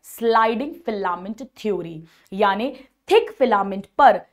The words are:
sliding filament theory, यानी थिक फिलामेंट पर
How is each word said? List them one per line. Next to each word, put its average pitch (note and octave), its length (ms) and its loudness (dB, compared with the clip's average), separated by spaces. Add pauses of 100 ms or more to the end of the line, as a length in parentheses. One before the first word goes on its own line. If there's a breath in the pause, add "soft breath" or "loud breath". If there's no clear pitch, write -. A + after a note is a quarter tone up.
sliding A3+ 640 0 (140)
filament G3 560 -6 (180)
theory, F3 340 -6 (380 soft breath)
यानी G3+ 360 0 (420 loud breath)
थिक A4+ 200 2
फिलामेंट G3+ 540 0 (120)
पर A#3 220 6 (140)